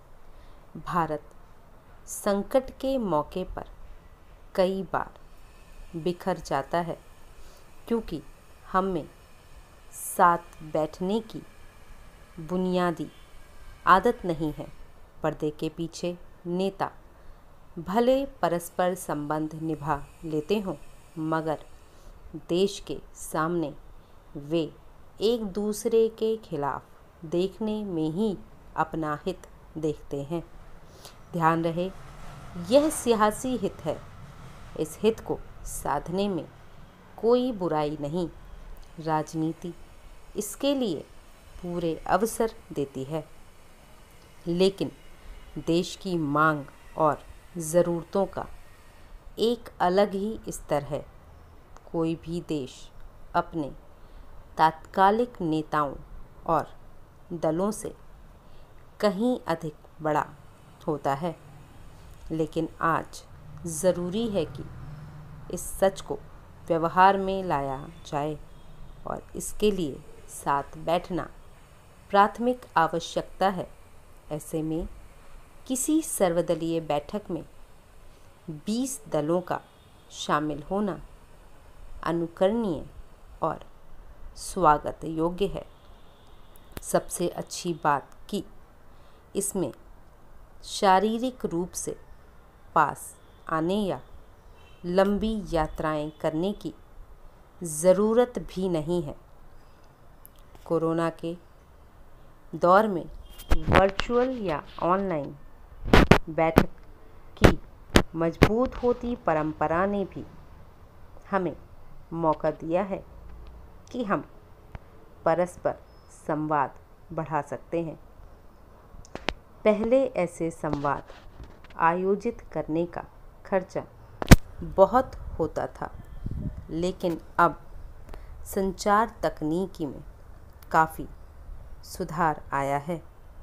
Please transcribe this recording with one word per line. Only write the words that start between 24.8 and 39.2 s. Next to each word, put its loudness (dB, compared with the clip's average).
एक 2
दूसरे 2
के -2
खिलाफ -4
देखने 0
में 0
ही 2
अपना 0
हित -6
देखते -2
हैं। -4
ध्यान 4
रहे, 0
यह 8
सियासी 2
हित -2
है। -4
इस -4
हित 4
को -4
साधने -2
में -4
कोई 4
बुराई 0
नहीं। -2
राजनीति -2